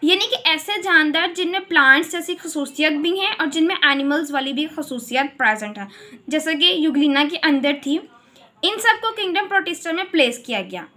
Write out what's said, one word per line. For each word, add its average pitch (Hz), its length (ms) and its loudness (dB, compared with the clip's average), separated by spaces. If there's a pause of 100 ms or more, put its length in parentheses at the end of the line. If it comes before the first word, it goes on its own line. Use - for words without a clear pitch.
यानी 370 240 2
कि 494 80 -2 (140)
ऐसे 320 320 -2
जानदार 339 520 2
जिनमें 359 320 -4
प्लांट्स 294 460 6
जैसी 349 240 -6
खसूसियत 302 600 -2
भी 339 240 -2
हैं 403 160 -2
और 320 120 -2
जिनमें 320 360 0
एनिमल्स 285 480 2
वाली 269 220 -2
भी 294 140 -2
खसूसियत 277 680 -4
प्रेजेंट 214 400 0
है, 202 100 -12 (420)
जैसा 302 240 0
कि 339 240 2
यूग्लिना 294 480 2
के 320 140 -4
अंदर 285 340 2 (120)
थी। 277 100 0 (680)
इन 392 160 0
सबको 453 340 2
किंगडम 392 340 -2
प्रोटिस्टा 349 440 -2
में 370 200 -4
प्लेस 247 340 2
किया 214 160 -4
गया। 180 360 -12